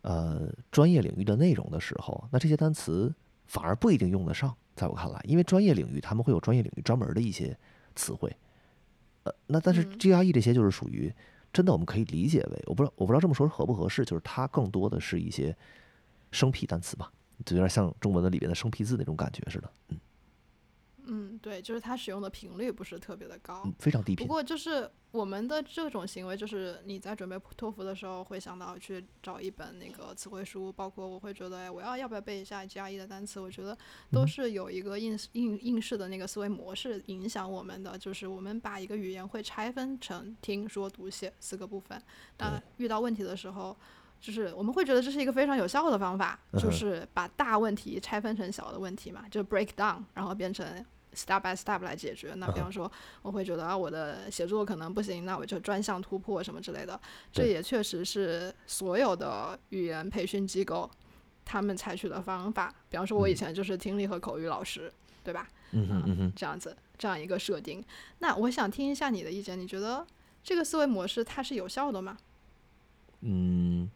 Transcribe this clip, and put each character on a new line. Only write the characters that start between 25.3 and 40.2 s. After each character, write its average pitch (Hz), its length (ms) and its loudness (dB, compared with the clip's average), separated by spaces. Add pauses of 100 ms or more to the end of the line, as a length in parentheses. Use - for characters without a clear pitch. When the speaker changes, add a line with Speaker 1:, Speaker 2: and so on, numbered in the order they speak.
Speaker 2:
的 302 160 -2
这 311 280 -6
种 190 160 -6
行 185 200 -10
为， 185 80 -4
就 202 120 -6
是 190 400 -8
你 196 120 -10
在 196 160 -8
准 190 140 -8
备 185 100 -8 (200)
托 220 120 -6
福 208 140 -12
的 196 100 -6
时 190 120 -12
候 185 180 -10
会 190 160 -10
想 180 180 -14
到 180 200 -12
去 185 260 -12 (180)
找 185 160 -12
一 190 120 -8
本 170 280 -16
那 180 80 -16
个 185 280 -16
词 190 160 -14
汇 190 120 -10
书， 190 300 -10
包 190 160 -8
括 190 180 -12
我 185 140 -12
会 202 140 -12
觉 185 120 -12
得， 185 120 -10
哎， 185 120 -12
我 180 120 -12
要， 233 120 -6
要 254 140 -6
不 226 60 -8
要 202 80 -6
背 202 180 -8
一 - 20 -12
下 196 220 -10
G 196 160 -12
R 196 100 -8
E 196 60 -10
的 190 100 -12
单 196 200 -12
词， 202 120 -10
我 185 120 -10
觉 190 120 -14
得 202 140 -8 (340)
都 262 160 6
是 233 260 0
有 185 180 -6
一 185 100 -6
个 202 180 -6
应， 220 160 -2
Speaker 1:
嗯 214 40 -6
哼。 - 140 -12
Speaker 2:
应， 226 280 -2
应 240 220 0
试 226 160 -4
的 190 100 -6
那 190 80 -8
个 185 100 -8
思 208 140 -8
维 202 80 -2
模 190 260 -6
式 208 340 -6
影 185 200 -8
响 190 240 -6
我 185 100 -8
们 190 200 -12
的， 185 160 -10
就 190 160 -10
是 196 120 -10
我 190 140 -10
们 202 180 -6
把 208 220 -8
一 185 60 -10
个 208 100 -6
语 196 140 -4
言 185 180 -10
会 214 140 -8
拆 220 280 -6
分 262 300 -4
成 190 400 -10